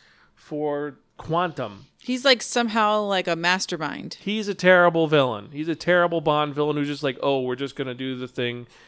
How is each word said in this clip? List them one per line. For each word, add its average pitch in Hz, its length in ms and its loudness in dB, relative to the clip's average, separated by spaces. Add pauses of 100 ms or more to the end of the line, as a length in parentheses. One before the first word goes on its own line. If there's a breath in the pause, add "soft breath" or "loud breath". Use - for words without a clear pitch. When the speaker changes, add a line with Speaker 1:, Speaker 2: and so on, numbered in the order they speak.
(340 soft breath)
Speaker 1:
for 147 640 -6 (180)
Quantum. 151 680 -4 (160)
Speaker 2:
He's, 254 220 -4
like, 254 180 4
somehow, 214 600 0
like, 190 260 -2
a 170 80 0
mastermind. 170 840 -4
Speaker 1:
He's 208 280 -4
a 202 60 -4
terrible 175 520 6
villain. 127 460 2
He's 151 160 -8
a 165 60 0
terrible 175 480 2
Bond 147 320 2
villain 147 220 0
who's 143 120 -2
just 143 140 -6
like, 131 200 -2
"Oh, 135 200 2
we're 127 140 -2
just 135 200 -8
gonna 131 180 -6
do 131 220 -8
the 127 120 -10
thing." 120 380 -6 (220 loud breath)